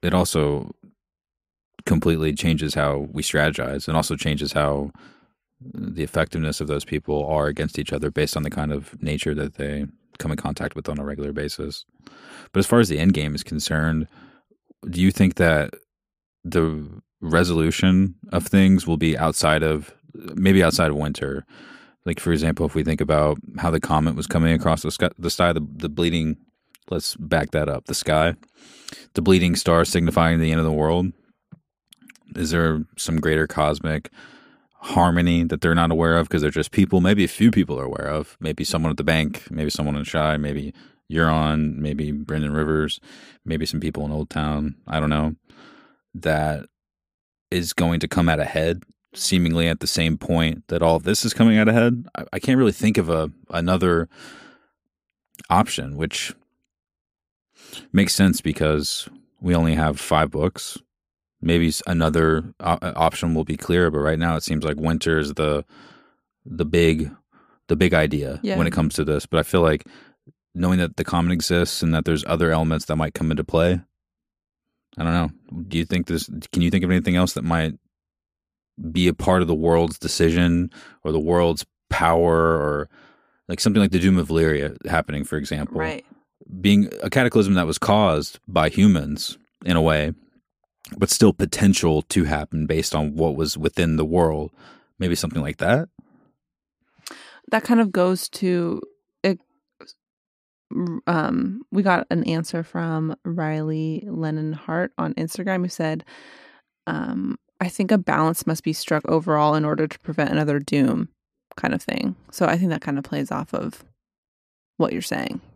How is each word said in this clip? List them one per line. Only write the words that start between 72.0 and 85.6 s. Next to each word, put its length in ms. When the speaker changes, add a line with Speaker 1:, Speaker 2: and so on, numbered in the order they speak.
Speaker 1:
there's 200
other 260
elements 340
that 100
might 180
come 180
into 120
play, 380
I 60
don't 100
know. 540
Do 100
you 80
think 220
this, 220
can 100
you 80
think 140
of 80
anything 240
else 180
that 100
might 300
be 160
a 60
part 280
of 60
the 80
world's 420
decision 720
or 80
the 80
world's 460
power 420
or, 580
like, 120
something 220
like 100
the 80
Doom 180
of 120
Valyria 560
happening, 380
for 140
example? 420